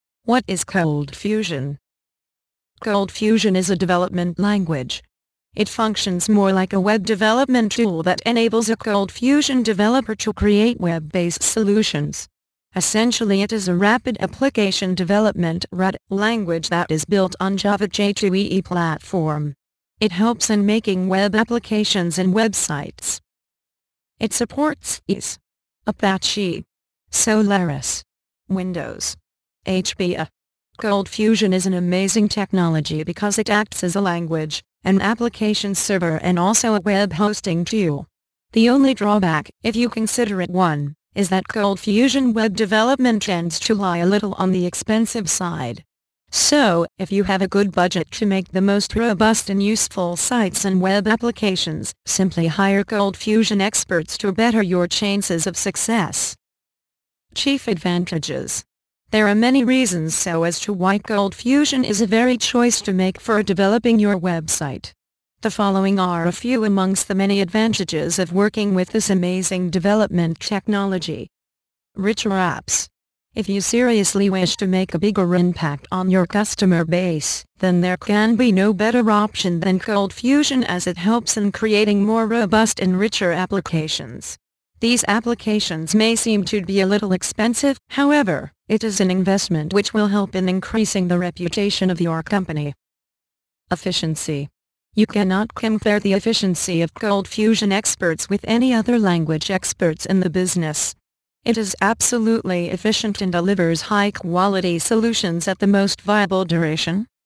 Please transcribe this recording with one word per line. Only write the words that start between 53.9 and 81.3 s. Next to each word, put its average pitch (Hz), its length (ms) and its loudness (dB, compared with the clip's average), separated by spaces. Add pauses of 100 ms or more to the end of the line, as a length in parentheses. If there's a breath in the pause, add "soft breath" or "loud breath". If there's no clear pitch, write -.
to 202 120 -2
better 220 320 2
your 175 240 2
chances 196 640 -2
of 175 80 -6
success. - 800 -2 (1000)
Chief 277 320 -2
advantages. 175 1000 -4 (460)
There 214 160 4
are 202 80 2
many 247 300 4
reasons 185 500 0
so 165 300 -2
as 170 160 -2
to 208 120 -6
why 190 280 0
Cold 202 340 -2
Fusion 277 500 2
is 202 160 -2
a 226 60 4
very 240 320 2
choice 240 440 2
to 202 100 -2
make 185 280 0
for 214 220 0
developing 208 560 2
your 202 180 2
website. 165 760 -4 (500)
The 214 80 0
following 196 480 2
are 175 280 0
a 175 60 0
few 240 320 -2
amongst 190 440 0
the 196 60 -2
many 196 260 2
advantages 180 760 0
of 170 120 -2
working 202 440 0
with 180 160 0
this 214 180 0
amazing 185 640 0
development 180 680 0
technology. 196 920 -4 (680)
Richer 214 340 -2
apps. 180 580 -2 (460)
If 214 140 -4
you 196 140 -2
seriously 208 640 2
wish 185 300 0
to 202 80 -2
make 185 260 0
a 170 60 -2
bigger 185 360 2
impact 170 560 0
on 185 200 -2
your 185 160 4
customer 185 580 2
base, 170 580 -2 (160)
then 180 220 2
there 180 160 0
can 214 400 2
be 240 160 4
no 196 220 4
better 220 360 2
option 208 500 0
than 185 180 0
Cold 202 340 -2
Fusion 277 500 2
as 180 240 -2
it 175 120 -4
helps 220 400 0